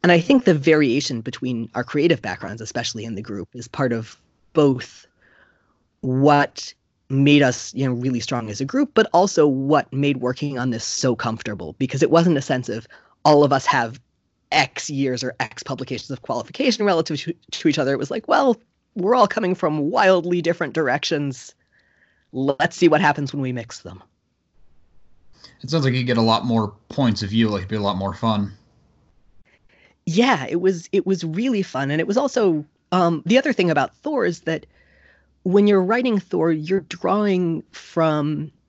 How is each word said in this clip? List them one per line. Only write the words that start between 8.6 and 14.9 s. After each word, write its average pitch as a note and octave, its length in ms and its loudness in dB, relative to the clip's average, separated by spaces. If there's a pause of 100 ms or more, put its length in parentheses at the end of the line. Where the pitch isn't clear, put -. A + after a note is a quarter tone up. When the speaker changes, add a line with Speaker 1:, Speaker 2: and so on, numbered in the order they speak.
Speaker 1:
a C#3 60 -4
group, C4+ 260 -2
but A3 220 2
also F3 320 4
what C#3 460 0
made C#3 260 0
working C3 400 -4
on B2+ 100 -2
this A#2 160 -4
so B2+ 320 -2
comfortable, G#2+ 640 -8
because C3+ 240 -2
it - 80 2
wasn't E3 260 4
a B2+ 60 -2
sense B2+ 260 -4
of A2+ 180 -10 (380)
all D3 200 8
of C#3 80 4
us E3 120 0
have A#2+ 340 0 (540)
X - 380 -2